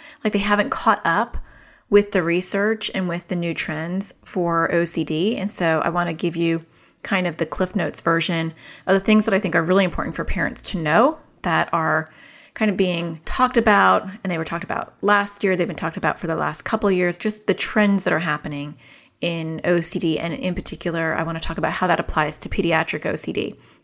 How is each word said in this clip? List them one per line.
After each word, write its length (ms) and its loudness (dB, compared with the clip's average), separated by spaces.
like, 80 0
they 80 2
haven't 300 2
caught 340 2
up 320 0
with 240 6
the 100 4
research 720 0
and 140 -2
with 180 -6
the 80 -4
new 180 -2
trends 600 -4
for 500 2
O 120 4
C 180 -2
D. 320 0
And 160 -4
so 300 2
I 80 2
want 180 0
to 60 -4
give 240 -4
you 280 0
kind 240 -2
of 80 -6
the 100 -2
Cliff 300 -2
Notes 240 -2
version 540 0
of 60 6
the 80 4
things 240 4
that 80 0
I 60 4
think 160 -2
are 80 2
really 200 4
important 320 -4
for 80 -4
parents 380 -2
to 160 -6
know 420 4
that 320 0
are 360 0
kind 160 0
of 60 0
being 480 0
talked 320 0
about, 480 6
and 260 -8
they 80 -2
were 60 -2
talked 220 -6
about 340 -6
last 420 0
year, 140 2
they've 140 0
been 60 -6
talked 200 -6
about 240 -2
for 80 -8
the 80 -2
last 280 -2
couple 260 0
of 40 4
years, 240 0
just 300 -4
the 60 4
trends 500 2
that 80 0
are 80 2
happening 580 -6
in 420 -4
O 160 2
C 200 -2
D. 200 0
And 140 -4
in 200 -4
particular, 640 -4
I 80 0
want 180 -6
to 60 -6
talk 100 -4
about 140 0
how 160 -2
that 140 2
applies 380 -2
to 100 -8
pediatric 560 0
O 100 -2
C 160 -6
D. 240 -4